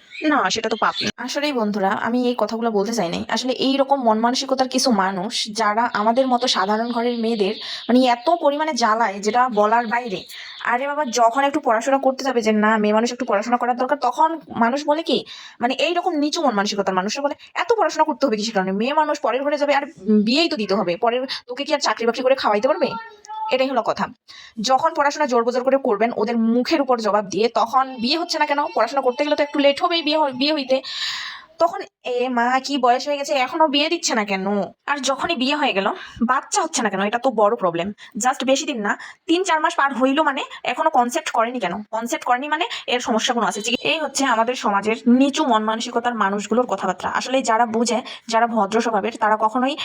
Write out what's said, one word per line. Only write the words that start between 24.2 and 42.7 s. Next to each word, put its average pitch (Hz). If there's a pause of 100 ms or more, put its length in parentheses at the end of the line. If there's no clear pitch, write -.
যখন 269
পড়াশোনা 294
জোর 233
বোজোর 247
করে 269
করবেন 233
ওদের 226
মুখের 240
উপর 262
জবাব 208
দিয়ে, 202
তখন 262
বিয়ে 269
হচ্ছে 339
না 294
কেন? 285
পড়াশোনা 320
করতে 254
গেলে 294
তো 302
একটু 294
লেট 277
হবেই 349
বিয়ে 302
হ-, 285
বিয়ে 269
হইতে। 262 (760)
তখন, 359 (240)
"এ 247
মা, 247
কি 277
বয়স 254
হয়ে 285
গেছে, 277
এখনো 294
বিয়ে 285
দিচ্ছে 330
না 214
কেন?" 196
আর -
যখনই 269
বিয়ে 262
হয়ে 277
গেল, 196 (380)
বাচ্চা 277
হচ্ছে 320
না 214
কেন? 190
এটা 208
তো 262
বড় 220
প্রবলেম। 180 (260)
Just 254
বেশি 269
দিন 262
না, 208 (280)
তিন 349
চার 320
মাস 330
পার 277
হইল 269
মানে 294 (200)
এখনো 311
কনসেপ্ট 277
করেনি 247
কেন? 196
কনসেপ্ট 226
করেনি 254
মানে 311 (180)